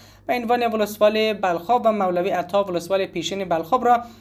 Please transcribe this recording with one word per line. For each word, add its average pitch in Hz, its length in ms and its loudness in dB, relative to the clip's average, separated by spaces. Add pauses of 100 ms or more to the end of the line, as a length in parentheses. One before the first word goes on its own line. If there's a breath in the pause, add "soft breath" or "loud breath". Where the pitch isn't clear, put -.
(260 loud breath)
به 262 80 0
عنوان 240 320 0
ولسوال 214 680 2
بلخاب 190 520 0
و 220 80 4
مولوی 185 380 0
عطا، 180 340 0
ولسوال 185 420 -2
پیشین 190 380 -6
بلخاب، 175 400 0
را 233 180 4 (180 loud breath)